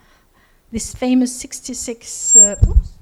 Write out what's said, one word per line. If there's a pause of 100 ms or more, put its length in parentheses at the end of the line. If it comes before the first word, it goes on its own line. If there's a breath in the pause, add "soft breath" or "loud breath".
(720 soft breath)
this
famous
sixty-six,
uh, (120)
oops,